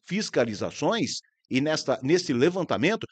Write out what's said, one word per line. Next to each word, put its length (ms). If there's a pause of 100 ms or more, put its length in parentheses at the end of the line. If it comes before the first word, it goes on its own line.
fiscalizações 1120 (300)
e 120
nesta, 400
nesse 320
levantamento 800